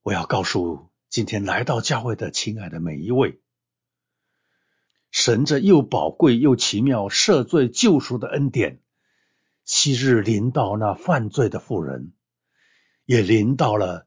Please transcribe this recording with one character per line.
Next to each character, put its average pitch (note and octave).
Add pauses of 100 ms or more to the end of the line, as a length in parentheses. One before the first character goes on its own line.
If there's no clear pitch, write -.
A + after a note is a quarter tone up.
我 G2+
要 E2+
告 F#2+
诉 E2+ (220)
今 A2+
天 G2+
来 F#2+
到 A#2
教 A#2+
会 A2+
的 G#2
亲 A2
爱 F#2
的 E2
每 E2
一 F2
位， B2 (1700)
神 A#2+
这 D3
又 F3+
宝 D#2
贵 -
又 C3
奇 -
妙 A#2
赦 C#3+
罪 C#3
救 E3+
赎 B2+
的 A2+
恩 C#3+
典， E2 (840)
昔 -
日 B2
临 A2
到 G#2
那 G#2
犯 B2
罪 A2+
的 -
妇 G2
人， C2+ (920)
也 A#2+
临 G#2+
到 A2+
了 F2+